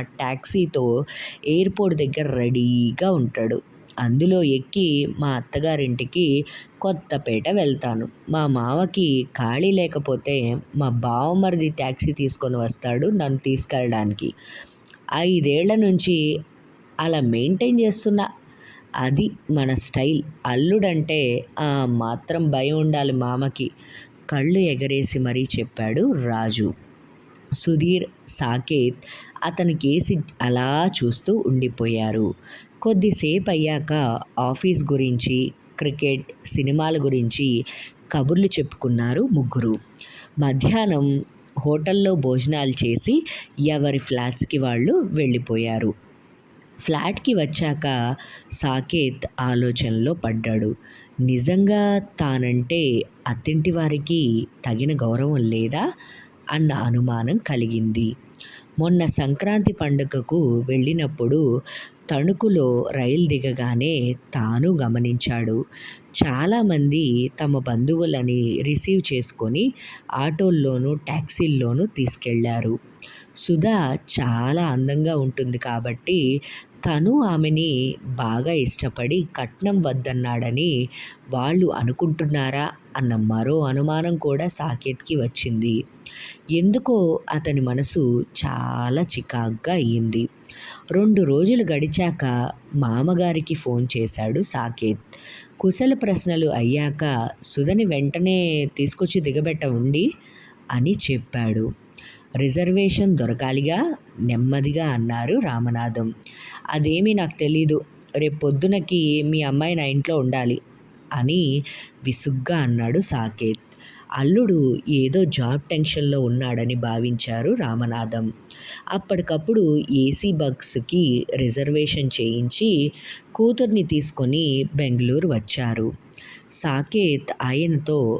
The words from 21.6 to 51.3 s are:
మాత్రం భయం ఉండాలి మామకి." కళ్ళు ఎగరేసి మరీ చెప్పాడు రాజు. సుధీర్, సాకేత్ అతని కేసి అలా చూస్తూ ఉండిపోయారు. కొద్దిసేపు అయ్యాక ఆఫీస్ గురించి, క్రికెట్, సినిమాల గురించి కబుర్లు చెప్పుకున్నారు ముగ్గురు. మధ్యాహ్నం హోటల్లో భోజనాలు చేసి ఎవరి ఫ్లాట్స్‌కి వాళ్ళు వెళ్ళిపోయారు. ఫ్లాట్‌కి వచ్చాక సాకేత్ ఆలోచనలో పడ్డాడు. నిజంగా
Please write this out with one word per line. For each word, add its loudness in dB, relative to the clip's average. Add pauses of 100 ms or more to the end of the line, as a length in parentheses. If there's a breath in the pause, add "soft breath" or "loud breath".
మాత్రం -2
భయం 0
ఉండాలి 2
మామకి." -2 (640 loud breath)
కళ్ళు 2
ఎగరేసి 0
మరీ 0
చెప్పాడు -2 (180)
రాజు. 0 (840)
సుధీర్, 0 (220)
సాకేత్ 0 (420 loud breath)
అతని 0
కేసి 0 (260)
అలా 0 (180)
చూస్తూ -2 (120)
ఉండిపోయారు. 0 (540 loud breath)
కొద్దిసేపు 2
అయ్యాక 0 (460)
ఆఫీస్ 0
గురించి, 0 (400)
క్రికెట్, -2 (180)
సినిమాల 0
గురించి 0 (640 loud breath)
కబుర్లు 2
చెప్పుకున్నారు 0 (100)
ముగ్గురు. 0 (640 loud breath)
మధ్యాహ్నం 2 (500)
హోటల్లో 2
భోజనాలు 0
చేసి 0 (540 loud breath)
ఎవరి 2
ఫ్లాట్స్‌కి -2
వాళ్ళు 2 (180)
వెళ్ళిపోయారు. 0 (880)
ఫ్లాట్‌కి -2
వచ్చాక 0 (640 loud breath)
సాకేత్ -2 (160)
ఆలోచనలో 0
పడ్డాడు. -2 (520 loud breath)
నిజంగా 2 (340)